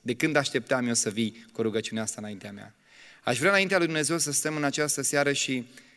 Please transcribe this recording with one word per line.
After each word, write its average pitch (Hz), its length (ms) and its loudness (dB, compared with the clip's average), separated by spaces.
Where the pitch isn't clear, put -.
De 123 140 -4
când 156 220 0
așteptam 131 500 0
eu 120 80 0
să 110 160 0
vii 107 420 -4
cu 117 100 -4
rugăciunea 110 400 -2
asta 107 160 -6
înaintea 104 340 -12
mea?” 101 220 -16
Aș 123 140 0
vrea 190 120 4
înaintea 196 260 4
lui 170 100 4
Dumnezeu 160 320 0
să 147 140 -2
stăm 156 240 0
în 147 80 0
această 143 380 0
seară 143 300 2
și 131 340 -2